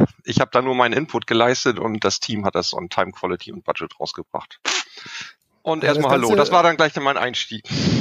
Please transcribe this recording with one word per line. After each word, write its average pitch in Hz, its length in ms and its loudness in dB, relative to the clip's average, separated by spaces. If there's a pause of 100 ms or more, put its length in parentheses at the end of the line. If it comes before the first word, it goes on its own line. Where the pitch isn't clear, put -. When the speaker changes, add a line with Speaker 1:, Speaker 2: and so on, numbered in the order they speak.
(240)
Speaker 1:
ich - 160 0
hab 131 100 2
da 123 120 2
nur 131 120 -2
meinen 123 200 2
Input 131 340 -2
geleistet 120 500 2
und 110 240 -4
das 98 160 0
Team 104 260 -6
hat 98 120 -2
das 90 180 -2
on 87 140 -8
time, 92 240 -2
quality - 400 -8
und - 120 -16
budget - 360 -8
rausgebracht. - 580 -10 (1080)
Und 156 200 -2
Speaker 2:
Ja, 147 60 4
Speaker 1:
erstmal 147 200 2
Speaker 2:
das - 40 4
Speaker 1:
hallo. 123 160 2
Speaker 2:
Ganze 214 120 6
Speaker 1:
Das 151 80 2
war 170 140 6
dann 165 120 4
gleich 156 200 2
mein 139 200 0
Einstieg. 113 460 -4 (380)